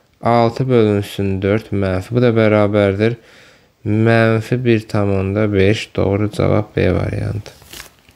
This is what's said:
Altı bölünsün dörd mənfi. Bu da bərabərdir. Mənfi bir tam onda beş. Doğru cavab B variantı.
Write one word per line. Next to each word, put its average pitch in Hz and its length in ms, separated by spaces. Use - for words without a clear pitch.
Altı 117 480
bölünsün 101 760
dörd 101 300
mənfi. 95 380
Bu 120 100
da 123 160
bərabərdir. 104 760
Mənfi 113 800
bir 113 240
tam 101 280
onda 101 360
beş. 98 440
Doğru 101 340
cavab 98 460
B 95 180
variantı. 104 580